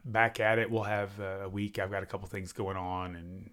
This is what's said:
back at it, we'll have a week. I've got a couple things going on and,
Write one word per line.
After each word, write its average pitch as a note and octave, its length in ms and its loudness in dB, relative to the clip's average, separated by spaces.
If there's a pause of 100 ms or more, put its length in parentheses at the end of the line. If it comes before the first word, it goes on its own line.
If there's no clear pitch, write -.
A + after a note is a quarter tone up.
back A2+ 360 4
at A2 180 6
it, A2 140 4
we'll A2 120 2
have G#2 360 -2
a G2 280 -4
week. G2+ 300 -2
I've G2 140 0
got G2 100 0
a F#2+ 60 -6
couple G2 200 -6
things F#2 260 -6
going F#2+ 240 -2
on F2+ 380 -2
and, F2+ 380 -12